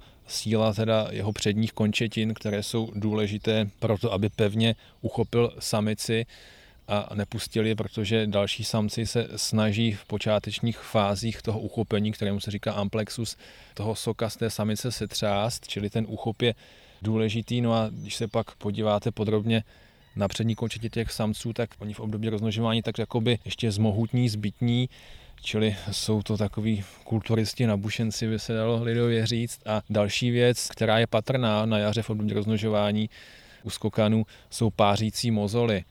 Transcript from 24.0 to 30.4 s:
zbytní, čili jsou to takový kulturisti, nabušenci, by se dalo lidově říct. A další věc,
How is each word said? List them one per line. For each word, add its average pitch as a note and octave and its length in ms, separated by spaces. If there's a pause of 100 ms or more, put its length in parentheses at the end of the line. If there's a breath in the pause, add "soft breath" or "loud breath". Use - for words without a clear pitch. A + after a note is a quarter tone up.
zbytní, A#2 600 (540 loud breath)
čili G#3+ 340 (140)
jsou G#2+ 320
to G#2+ 140
takový G#2+ 480 (200)
kulturisti, A2+ 640
nabušenci, G#2+ 640
by A2 100
se A2+ 160
dalo A2+ 280
lidově A#2 440
říct. A#2 400
A G#2+ 240
další A#2+ 400
věc, B2 380